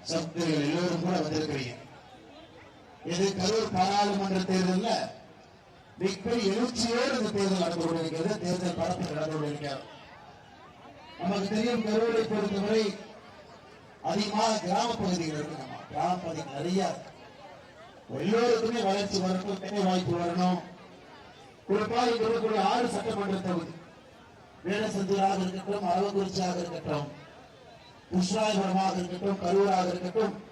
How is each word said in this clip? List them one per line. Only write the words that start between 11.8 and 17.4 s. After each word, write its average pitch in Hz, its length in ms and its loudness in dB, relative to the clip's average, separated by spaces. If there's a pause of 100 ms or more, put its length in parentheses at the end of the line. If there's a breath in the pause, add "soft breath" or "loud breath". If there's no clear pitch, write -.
கரூரை 220 440 4
பொறுத்தவரை 202 680 2 (1080)
அதிகமாக 214 560 2
கிராம 202 360 0
பகுதிகள் 165 400 0
இருக்கு. 147 220 -6
நம்ம - 180 -12 (140)
கிராம 165 240 0
பகுதி 165 280 -4 (120)
நிறைய 175 300 0
இருக்கு. - 280 -4 (1080)